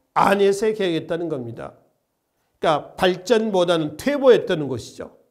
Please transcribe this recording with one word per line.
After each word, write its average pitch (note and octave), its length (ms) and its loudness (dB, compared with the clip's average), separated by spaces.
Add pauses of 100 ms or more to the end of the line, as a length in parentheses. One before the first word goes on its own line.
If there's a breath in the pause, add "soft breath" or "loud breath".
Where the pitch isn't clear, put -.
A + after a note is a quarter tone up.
(140)
안에서 G3+ 600 2
개혁했다는 E3+ 560 -4
겁니다. A#2+ 440 -10 (840)
그러니까 D#3 360 0
발전보다는 F3+ 1000 0
퇴보했다는 A#3+ 720 2
것이죠. A#2 440 -10 (200)